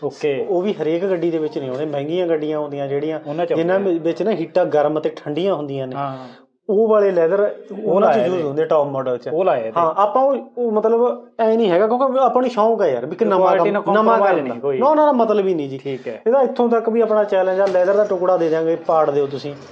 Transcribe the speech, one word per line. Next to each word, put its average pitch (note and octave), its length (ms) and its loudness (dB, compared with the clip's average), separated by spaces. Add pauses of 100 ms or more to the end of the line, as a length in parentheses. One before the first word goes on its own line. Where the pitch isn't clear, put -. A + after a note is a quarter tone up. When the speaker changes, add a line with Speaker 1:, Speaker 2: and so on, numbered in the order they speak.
Speaker 1:
ਓਕੇ। C#3 440 -4
Speaker 2:
ਉਹ F3 140 0
ਵੀ G#3 100 -2
ਹਰੇਕ E3 320 -2
ਗੱਡੀ F3 260 -2
ਦੇ D#3+ 80 -2
ਵਿੱਚ D#3 200 -4
ਨਹੀਂ C3+ 120 -6
ਆਉਂਦੇ, C3 140 -6
ਮਹਿੰਗੀਆਂ D#3 420 -4
ਗੱਡੀਆਂ D#3 320 -2
ਆਉਂਦੀਆਂ C#3+ 300 -6
ਜਿਹੜੀਆਂ, D3 380 -4
Speaker 1:
ਉਹਨਾਂ D#3+ 200 -4
'ਚ E3+ 60 -2
Speaker 2:
ਜਿਨ੍ਹਾਂ E3+ 260 0
Speaker 1:
ਆਉਂਦੇ G3 120 -2
ਆ। E3 80 0
Speaker 2:
ਵਿੱਚ E3 240 -2
ਨਾ G3+ 80 -2
ਹੀਟਾਂ E3+ 340 0
ਗਰਮ D3+ 360 0
ਤੇ D#3+ 160 -2
ਠੰਡੀਆਂ E3+ 380 -4
ਹੁੰਦੀਆਂ C#3 320 -6
ਨੇ। B2+ 100 -10
Speaker 1:
ਹਾਂ। C#3 200 -6 (520)
Speaker 2:
ਉਹ G#3+ 200 2
ਵਾਲੇ G#3 220 4
ਲੈਦਰ F#3 440 2 (180)
Speaker 1:
ਉਹ G3+ 200 -4
Speaker 2:
ਉਹਨਾਂ F#3 200 4
'ਚ - 40 2
Speaker 1:
ਲਾਏ D#3+ 100 2
Speaker 2:
ਯੂਜ਼ F3+ 120 -2
Speaker 1:
ਨੇ। E3 40 -2
Speaker 2:
ਹੁੰਦੇ D3 220 -2
ਟੌਪ D#3 240 2
ਮਾਡਲ C3 300 -4
'ਚ। B2+ 100 -12
Speaker 1:
ਉਹ D#3+ 160 0
ਲਾਏ D3 180 0
ਤੇ। A2 140 -6
Speaker 2:
ਹਾਂ, D#3+ 200 2
ਆਪਾਂ B3+ 260 2
ਉਹ, C4+ 140 2 (220)
ਉਹ A#3+ 140 -2
ਮਤਲਬ A3+ 540 0 (140)
ਐ A3+ 160 2
ਨਹੀਂ A3+ 140 2
ਹੈਗਾ, F3+ 160 4
ਕਿਉਂਕਿ B3 320 0
ਆਪਾਂ B3+ 240 4
ਨੂੰ B3+ 80 0
ਸ਼ੌਂਕ A3 320 2
ਆ F#3 40 4
ਯਾਰ B2+ 200 0
ਵੀ D3+ 40 -6
ਕਿ F3 60 -10
Speaker 1:
ਤੇ A3+ 80 0
Speaker 2:
ਨਵਾਂ G3 140 2
Speaker 1:
ਕੁਆਲਿਟੀ F#3 320 4
Speaker 2:
ਕੰਮ, - 20 0
Speaker 1:
ਨਾਲ G3+ 220 0
Speaker 2:
ਨਵਾਂ A3 100 4
Speaker 1:
ਕੰਪਰੋਮਾਈਜ਼ G3+ 360 4
Speaker 2:
ਕੰਮ C3 80 -4
Speaker 1:
ਨਹੀਂ A#2 120 -8
ਕੋਈ। C3+ 180 -2
Speaker 2:
ਨਾ, C#4+ 160 4
ਨਾ, D4+ 120 4
ਨਾ, D4 60 4
ਮਤਲਬ G#3 340 2
ਹੀ F#3+ 80 0
ਨਹੀਂ D3 140 -4
ਜੀ। C3+ 100 -8
Speaker 1:
ਠੀਕ B2+ 300 -8
ਹੈ। A2 180 -10
Speaker 2:
ਇਹਦਾ C4 160 4
ਇੱਥੋਂ A#3+ 260 0
ਤੱਕ A#3 200 0
ਵੀ A3+ 120 0
ਆਪਣਾ G#3+ 240 2
ਚੈਲੰਜ F#3+ 360 0
ਆ, G3 60 2
ਲੈਦਰ F#3 300 2
ਦਾ G#3 80 4
ਟੁਕੜਾ F#3 320 0
ਦੇ E3+ 120 0
ਦਿਆਂਗੇ, D#3+ 280 0
ਪਾੜ D#3+ 340 0
ਦਿਓ C#3+ 160 0
ਤੁਸੀਂ। C#3+ 280 -8 (180)